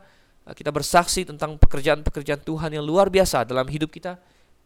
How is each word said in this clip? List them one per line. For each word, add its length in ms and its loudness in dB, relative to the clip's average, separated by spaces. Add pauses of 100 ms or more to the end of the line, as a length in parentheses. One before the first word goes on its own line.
(460)
eh, 80 -18
kita 160 -8
bersaksi 560 0
tentang 320 -10
pekerjaan-pekerjaan 880 2
Tuhan 320 -6
yang 80 -6
luar 240 2
biasa 320 2
dalam 240 -2
hidup 240 -6
kita, 320 -14 (440)